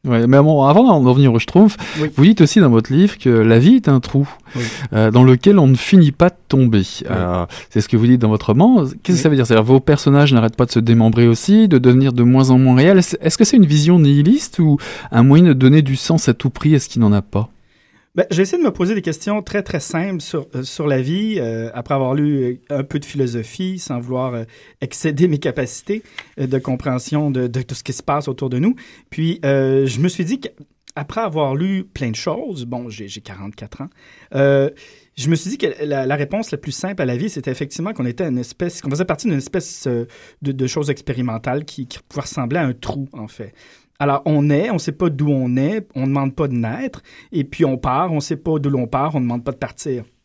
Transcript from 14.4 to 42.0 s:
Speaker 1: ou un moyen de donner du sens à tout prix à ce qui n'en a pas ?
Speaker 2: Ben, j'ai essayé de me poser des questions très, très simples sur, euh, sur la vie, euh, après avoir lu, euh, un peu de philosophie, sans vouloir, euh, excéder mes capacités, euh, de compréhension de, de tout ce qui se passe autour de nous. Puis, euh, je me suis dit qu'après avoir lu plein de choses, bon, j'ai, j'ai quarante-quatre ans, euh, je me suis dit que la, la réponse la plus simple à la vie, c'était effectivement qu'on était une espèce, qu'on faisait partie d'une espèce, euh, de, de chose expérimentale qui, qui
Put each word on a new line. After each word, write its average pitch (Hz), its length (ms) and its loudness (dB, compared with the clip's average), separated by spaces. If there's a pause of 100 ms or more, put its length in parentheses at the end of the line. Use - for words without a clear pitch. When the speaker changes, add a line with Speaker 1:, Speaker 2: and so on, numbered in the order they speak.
Speaker 1:
ou 151 180 4 (340)
un 117 120 4
moyen 143 200 8
de 170 100 6
donner 135 280 6
du 135 160 -2
sens - 320 -2
à 123 40 2
tout - 160 -4
prix 151 260 0
à 139 40 2
ce - 80 -6
qui - 120 -6
n'en 110 120 4
a 101 100 2
pas ? 101 280 -6 (680)
Speaker 2:
Ben, 180 160 0
j'ai 180 100 0
essayé 196 200 -2
de 302 60 0
me 190 60 -2
poser 190 220 -4
des 190 80 -6
questions 202 400 -6
très, 208 180 -6
très 190 180 -8
simples 175 400 -6
sur, 147 360 -10
euh, 131 80 -8
sur 147 240 -8
la 139 120 -2
vie, 190 380 -4
euh, 113 380 -6
après 123 180 -8
avoir 135 220 -2
lu, 147 220 -2 (340)
euh, 143 80 -4
un 135 40 -6
peu 139 140 -8
de 143 80 -8
philosophie, 135 720 -8
sans 135 220 -10
vouloir, 127 340 -8
euh, 117 100 -10 (380)
excéder 151 460 -4
mes 151 100 -2
capacités, 147 640 -8 (380)
euh, 135 80 -4
de 131 100 -2
compréhension 131 720 -4
de, 127 160 -2
de 123 160 -6
tout 127 140 -12
ce - 80 -16
qui 135 100 -10
se - 80 -12
passe 147 260 -4
autour 131 220 -8
de 123 80 -4
nous. 185 160 0 (380)
Puis, 165 340 -4
euh, 135 400 0
je 120 140 -4
me 160 80 0
suis 180 180 -4
dit 247 160 -6
qu'après - 800 -14
avoir 151 320 -4
lu 185 320 -4
plein - 240 -10
de 110 60 -8
choses, 175 500 -10
bon, 120 240 -12
j'ai, 104 180 -16
j'ai 98 140 -18
quarante-quatre 101 600 -18
ans, 160 60 -16 (440)
euh, 139 380 0 (440)
je 135 140 -6
me 165 60 2
suis 170 160 -8
dit 277 80 -10
que - 80 -4 (180)
la, 139 220 -6
la 139 80 -2
réponse 147 340 -8
la 143 80 -10
plus 143 140 -12
simple 185 320 -8
à - 20 -2
la 123 100 -4
vie, 170 140 -6
c'était 139 220 -10
effectivement 165 420 -10
qu'on 123 140 -8
était 120 200 -8
une 127 120 -6
espèce, - 420 -10
qu'on 147 80 -10
faisait 151 160 -4
partie 180 220 -6
d'une 165 100 -2
espèce, - 500 -10
euh, 120 180 -4 (360)
de, 143 100 -6
de 131 160 -6
chose 143 220 -6
expérimentale 127 760 -8
qui, - 240 -16
qui - 120 -20 (100)